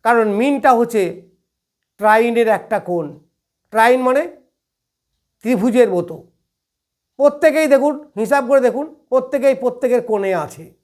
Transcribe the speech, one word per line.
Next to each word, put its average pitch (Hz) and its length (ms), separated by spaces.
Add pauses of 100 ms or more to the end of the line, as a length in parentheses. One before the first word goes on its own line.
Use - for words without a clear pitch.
কারণ 226 200 (140)
মীনটা 277 400
হচ্ছে 226 240 (960)
ট্রাইনের 226 480 (100)
একটা 208 200 (120)
কোণ। 170 160 (680)
ট্রাইন 233 340
মানে 262 160 (1160)
ত্রিভুজের 233 540
মতো, 175 200 (1040)
প্রত্যেকেই 294 540
দেখুন, 277 200 (280)
হিসাব 269 280
করে 269 180
দেখুন, 247 180 (260)
প্রত্যেকেই 254 500
প্রত্যেকের 247 480
কোণে 196 220 (140)
আছে। 156 200 (180)